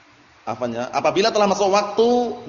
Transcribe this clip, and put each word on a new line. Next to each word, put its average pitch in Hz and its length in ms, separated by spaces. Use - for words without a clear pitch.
apanya? 117 480
Apabila 156 400
telah 208 160
masuk 190 240
waktu 208 380